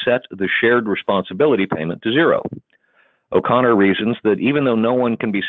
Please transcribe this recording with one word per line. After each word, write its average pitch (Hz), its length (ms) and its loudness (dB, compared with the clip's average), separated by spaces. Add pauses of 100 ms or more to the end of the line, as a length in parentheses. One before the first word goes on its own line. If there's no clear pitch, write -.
set 127 260 0
the 98 180 -4 (120)
shared 117 260 2
responsibility 98 800 0
payment 82 380 -6
to 110 100 -4
zero. 135 300 2 (920)
O'Connor 117 400 2
reasons 101 500 2
that 101 160 0
even 139 260 0
though 120 100 0
no 113 160 0
one 123 240 0
can 110 160 -4
be 98 160 -2